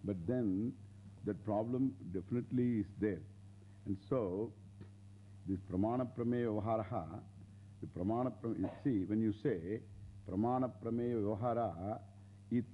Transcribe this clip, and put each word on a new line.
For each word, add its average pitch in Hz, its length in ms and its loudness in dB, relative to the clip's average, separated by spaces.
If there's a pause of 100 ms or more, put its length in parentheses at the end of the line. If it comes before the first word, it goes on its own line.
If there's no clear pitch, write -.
But 98 120 0 (120)
then 117 460 2 (520)
that 101 200 -2
problem 117 480 4 (200)
definitely 117 640 2
is 98 60 4 (140)
there. 92 220 2 (640)
And 98 120 2 (120)
so, 110 420 2 (960)
this 95 120 2 (120)
pramana 113 360 2 (100)
prameya 117 440 2
vaharaha, 107 440 0 (760)
the - 60 -8 (120)
pramana 117 320 4 (100)
pram-, 98 280 0 (140)
see, 107 220 4
when 107 160 4
you 110 120 4 (100)
say 101 380 0 (480)
pramana 120 420 4 (120)
prameya 117 380 2
vahara 104 760 0 (520)
it 117 220 4